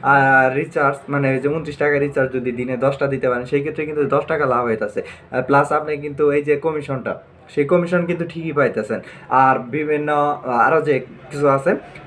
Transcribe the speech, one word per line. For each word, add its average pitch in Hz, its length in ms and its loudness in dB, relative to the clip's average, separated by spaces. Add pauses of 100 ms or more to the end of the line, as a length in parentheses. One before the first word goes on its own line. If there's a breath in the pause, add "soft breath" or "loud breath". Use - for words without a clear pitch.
আহ, 135 540 4
রিচার্জ, 139 420 0 (120)
মানে 139 220 0
ওই 131 80 0
যে 139 100 0
ঊনত্রিশ 156 280 -6
টাকা 147 220 2
রিচার্জ 139 340 0
যদি 123 180 -2
দিনে 123 260 -4
দশটা 135 300 0
দিতে 131 220 -2
পারেন, 123 160 -2
সেই 143 140 0
ক্ষেত্রে 151 260 -4
কিন্তু 151 200 -2
দশ 143 220 0
টাকা 151 180 0
লাভ 123 200 0
হইতাছে। 107 360 -2
আহ, - 400 -8
প্লাস 143 300 2
আপনি 151 260 -2
কিন্তু 147 340 0
এই 143 120 0
যে 143 120 2
কমিশনটা, 143 680 -4 (280)
সেই 147 160 0
কমিশন 175 400 2
কিন্তু 170 240 -2
ঠিকই 160 220 -8
পাইতেছেন। 117 480 0 (300 loud breath)
আর 131 300 4
বিভিন্ন, 151 540 -2
আহ, 147 360 -2
আরও 131 320 4
যে 143 180 0
কিছু - 500 -4
আছে, 135 260 2 (300 loud breath)